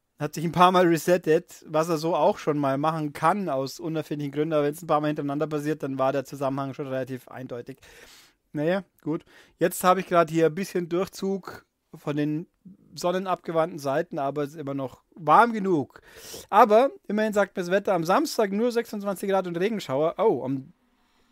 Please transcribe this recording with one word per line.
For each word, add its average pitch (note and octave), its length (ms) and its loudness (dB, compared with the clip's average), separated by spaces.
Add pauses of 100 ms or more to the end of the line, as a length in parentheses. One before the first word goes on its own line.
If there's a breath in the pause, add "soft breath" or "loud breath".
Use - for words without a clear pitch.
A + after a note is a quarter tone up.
(200)
hat D3 160 -6
sich D#3 100 -4
ein E3+ 60 -2
paar F3+ 200 6
Mal F#3 140 6
resettet, E3+ 840 2
was D#3+ 220 0
er E3 80 0
so D#3+ 180 -2
auch E3+ 220 2
schon D3 220 -2
mal C3+ 180 0
machen D#3 340 -2
kann E3+ 380 0
aus C3+ 300 -4
unerfindlichen D3+ 520 -6
Gründen. D3+ 220 -2
Aber D3 120 2
wenn's D3 180 -4
ein - 20 -14
paar D3+ 160 2
Mal D3+ 60 -2
hintereinander D3+ 400 -2
passiert, D3+ 340 -4
dann C3+ 160 -6
war C3 140 2
der C3+ 140 -4
Zusammenhang C3+ 500 -6
schon D3 100 -8
relativ C3 420 -8
eindeutig. C3 520 -14 (720 loud breath)
Naja, E3+ 300 -2 (180)
gut. D#3 240 -6 (320 soft breath)
Jetzt F3+ 260 -2
habe F#3 180 4
ich F3+ 40 -10
grad E3+ 240 4
hier E3 160 2
ein D#3 80 2
bisschen F3 360 -6
Durchzug F#3+ 760 -4 (300)
von D3+ 200 -6
den D3+ 300 -2 (480)
sonnenabgewandten F3 840 -2
Seiten, C#3+ 400 -2
aber C#3 240 -2
es C#3+ 80 -8
ist E3 80 -16
immer C#3 160 -8
noch C3+ 260 -8 (140)
warm F#3+ 380 6
genug. F#3+ 480 -2 (500 loud breath)
Aber A3+ 400 6 (160)
immerhin G#3+ 260 -2
sagt G3+ 240 0
mir F#3+ 60 -4
das F3 80 -4
Wetter G3+ 240 2
am E3 80 0
Samstag G#3+ 480 2
nur A3+ 200 0
sechsundzwanzig G#3 560 -4
Grad F#3+ 200 0
und E3+ 100 -6
Regenschauer. E3+ 640 -2
Oh, F3+ 260 2
am, C3+ 260 -6 (600)